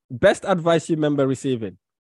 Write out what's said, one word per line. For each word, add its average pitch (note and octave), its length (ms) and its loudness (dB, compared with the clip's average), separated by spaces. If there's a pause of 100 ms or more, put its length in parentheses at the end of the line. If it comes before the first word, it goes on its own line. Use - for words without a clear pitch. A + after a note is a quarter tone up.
Best C#3 360 2
advice E3+ 440 0
you E3 80 0
remember D3 280 0
receiving? B2 520 -4 (280)